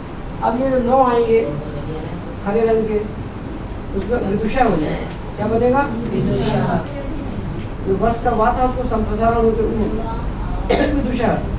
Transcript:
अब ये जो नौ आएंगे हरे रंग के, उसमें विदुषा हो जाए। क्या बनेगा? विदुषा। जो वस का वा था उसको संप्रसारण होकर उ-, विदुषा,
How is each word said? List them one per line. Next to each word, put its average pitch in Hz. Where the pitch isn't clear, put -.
अब 233
ये 269
जो 254
नौ 247
आएंगे 226
हरे 214
रंग 220
के, 214
उसमें 196
विदुषा 220
हो 202
जाए। 156
क्या 208
बनेगा? 247
विदुषा। 220
जो 190
वस 226
का 247
वा 233
था 254
उसको 254
संप्रसारण 220
होकर 226
उ-, -
विदुषा, 226